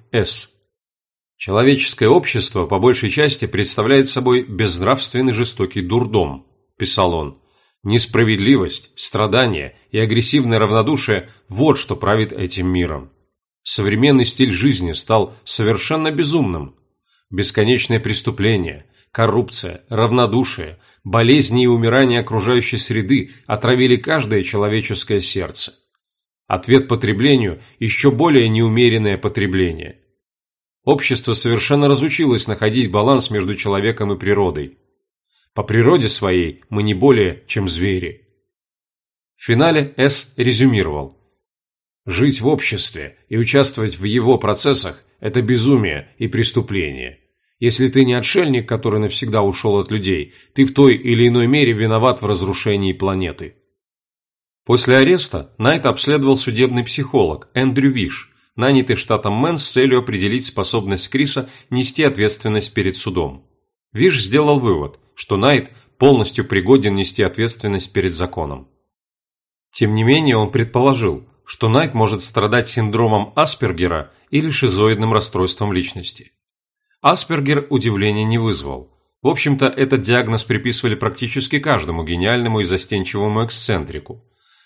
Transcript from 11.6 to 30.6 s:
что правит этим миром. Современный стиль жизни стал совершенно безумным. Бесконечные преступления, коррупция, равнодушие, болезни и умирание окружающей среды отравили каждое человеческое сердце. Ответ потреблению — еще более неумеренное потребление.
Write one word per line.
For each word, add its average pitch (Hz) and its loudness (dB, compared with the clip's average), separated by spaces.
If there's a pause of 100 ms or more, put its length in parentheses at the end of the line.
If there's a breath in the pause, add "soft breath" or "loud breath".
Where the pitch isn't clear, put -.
что - -8
правит 104 0
этим 90 -6
миром. 85 -2 (500)
Современный 117 2
стиль 120 0
жизни 90 0
стал - -2
совершенно 143 -2
безумным. 143 -2 (560)
Бесконечные 110 0
преступления, 98 -4 (240)
коррупция, 110 -2
равнодушие, 113 0 (240 soft breath)
болезни 120 4
и - 4
умирание 120 4
окружающей 117 0
среды 110 -2 (140 loud breath)
отравили 123 2
каждое 113 -2
человеческое 104 -2
сердце. - -8 (720)
Ответ 123 2
потреблению — 113 0 (200 soft breath)
еще 113 2
более 131 4
неумеренное 110 2
потребление. 92 -2 (840)